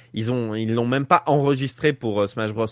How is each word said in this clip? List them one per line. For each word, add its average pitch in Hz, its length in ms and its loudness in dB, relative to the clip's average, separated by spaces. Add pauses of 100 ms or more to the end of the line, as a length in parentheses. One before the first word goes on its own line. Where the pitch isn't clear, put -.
(120)
ils 113 200 -2
ont, 113 240 -4
ils 110 180 0
l'ont 120 140 0
même 135 180 0
pas - 200 4
enregistré 143 680 2
pour, 104 300 0
euh, 98 40 2
Smash 107 260 -4
Bros 110 200 -2